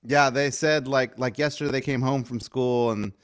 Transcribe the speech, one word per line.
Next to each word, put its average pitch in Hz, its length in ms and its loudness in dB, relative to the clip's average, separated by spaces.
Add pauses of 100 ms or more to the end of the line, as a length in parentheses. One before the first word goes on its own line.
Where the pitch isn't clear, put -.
Yeah, 139 260 4
they 135 220 0
said, 151 360 0
like, 131 320 0
like, 123 180 -2
yesterday 147 340 -2
they 131 100 0
came 131 200 -2
home 131 220 0
from 120 160 -6
school 123 520 0
and, 104 200 -4 (120)